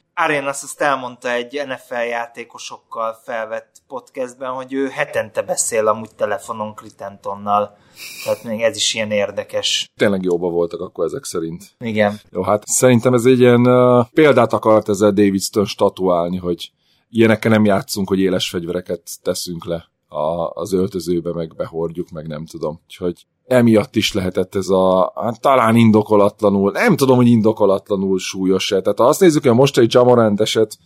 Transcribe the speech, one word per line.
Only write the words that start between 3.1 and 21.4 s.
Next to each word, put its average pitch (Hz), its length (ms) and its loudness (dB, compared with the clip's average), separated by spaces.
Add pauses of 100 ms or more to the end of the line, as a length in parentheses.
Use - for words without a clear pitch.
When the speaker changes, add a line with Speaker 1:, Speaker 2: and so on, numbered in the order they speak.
Speaker 1:
felvett 113 520 -10 (120)
podcastben, 127 600 -12
hogy 131 220 -12
ő 135 160 -4
hetente 117 540 -6
beszél 113 440 -4
amúgy 107 300 -2
telefonon 107 580 -6
Crittentonnal. 101 1000 -6 (480)
Tehát 107 200 -4
még 113 160 -8
ez 113 160 0
is - 180 -4
ilyen 110 160 -6
érdekes. 101 840 -4
Speaker 2:
Tényleg 98 260 0
jóba 87 260 0
voltak 85 320 -2
akkor 90 240 -8
ezek 76 200 -6
szerint. 82 380 -8 (160)
Speaker 1:
Igen. 107 420 -2 (100)
Speaker 2:
Jó, 95 120 -6
hát 101 240 0
szerintem 127 480 4
ez 117 100 2
egy 127 160 6
ilyen, 123 240 6
ö, 123 360 4 (120)
példát 127 400 4
akart 110 360 2
ezzel 104 240 2
Davidson 98 520 2
statuálni, 92 720 -2
hogy 87 340 -6 (380)
ilyenekkel 113 420 2
nem 107 140 4
játszunk, 98 440 0
hogy 95 120 0
éles 92 280 0
fegyvereket 87 540 -8 (200)
teszünk 87 420 -6
le 82 240 -8 (200)
a, 82 460 -4
az 92 180 -10
öltözőbe, 87 600 -4
meg 82 240 -10